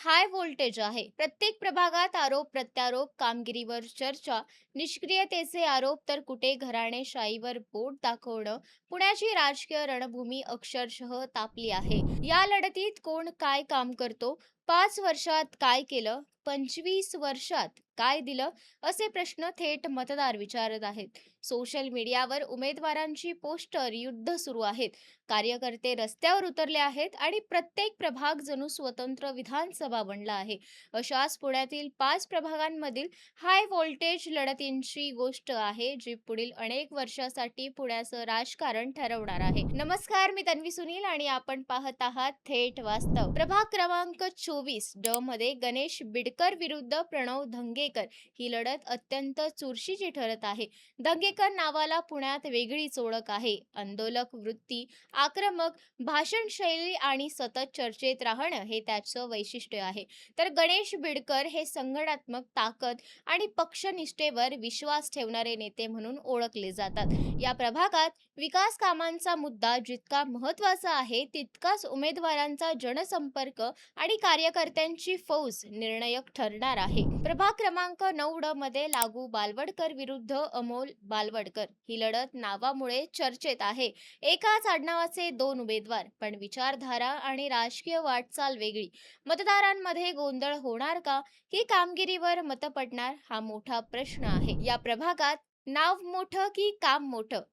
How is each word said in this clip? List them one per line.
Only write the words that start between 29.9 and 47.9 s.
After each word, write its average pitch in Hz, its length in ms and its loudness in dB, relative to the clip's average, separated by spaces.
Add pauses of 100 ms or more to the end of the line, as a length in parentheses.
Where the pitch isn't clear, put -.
बनला 202 300 -6
आहे. 202 240 -4 (360)
अशाच 262 460 0
पुण्यातील 269 500 -2 (100)
पाच 294 280 2
प्रभागांमधील 311 840 -2 (320)
हाय 381 240 6
व्होल्टेज 339 640 0
लढतींची 277 840 -2
गोष्ट 254 400 -2
आहे, 233 460 -2
जी 240 180 -8 (120)
पुढील 233 280 -4
अनेक 254 380 -4
वर्षासाठी 254 760 -6
पुण्याचं 240 560 -6
राजकारण 240 680 -2
ठरवणार 220 480 -2
आहे. - 220 6 (120)
नमस्कार, 381 560 2
मी 381 160 -2
तन्वी 320 240 0
सुनील 349 340 -6
आणि 302 240 0
आपण 262 340 -2
पाहत 262 400 -4
आहात 254 300 0 (140)
थेट 247 340 0
वास्तव. 226 540 2
प्रभाग 381 380 4
क्रमांक 349 520 0 (120)
चोवीस 285 600 -4
ड 226 260 2
मध्ये 247 300 0 (100)
गणेश 262 420 -2
बिडकर 247 500 0
विरुद्ध 302 460 -2
प्रणव 277 440 -2
धंगेकर 240 440 -4 (500)